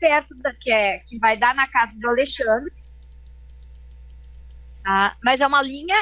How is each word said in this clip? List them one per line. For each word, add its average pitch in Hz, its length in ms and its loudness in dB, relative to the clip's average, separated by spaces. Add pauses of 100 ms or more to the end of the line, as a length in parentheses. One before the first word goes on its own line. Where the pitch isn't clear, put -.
perto 294 360 0
da, 254 160 -6
que - 180 -8
é, 208 280 2
que - 200 -18
vai 220 200 2
dar 240 160 2
na 269 140 0
casa 233 280 0
do 226 120 -4
Alexandre. 254 640 0 (2000)
Tá? 196 400 0
Mas 254 180 2
é 285 60 4
uma 277 160 4
linha 285 400 -6